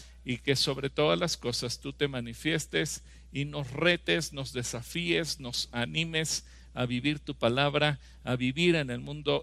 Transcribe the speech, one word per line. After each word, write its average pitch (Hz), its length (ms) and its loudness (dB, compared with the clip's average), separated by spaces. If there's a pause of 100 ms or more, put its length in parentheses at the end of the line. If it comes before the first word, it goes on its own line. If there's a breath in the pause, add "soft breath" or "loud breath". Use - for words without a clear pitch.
(240 loud breath)
y 127 120 -2
que 139 180 0
sobre 139 340 0
todas 156 300 4
las 175 180 0
cosas 123 440 -4
tú 139 120 -8
te 143 140 0
manifiestes 139 960 -2 (300 soft breath)
y 139 120 -2
nos 147 280 -6
retes, 170 600 2
nos 135 200 -8
desafíes, 165 880 -2
nos 123 320 -6
animes 156 720 -2 (280 soft breath)
a 123 120 0
vivir 123 320 -2
tu 143 160 -10
palabra, 143 640 4 (240 soft breath)
a 123 140 0
vivir 143 400 4
en 151 140 0
el 120 100 -4
mundo 147 420 -2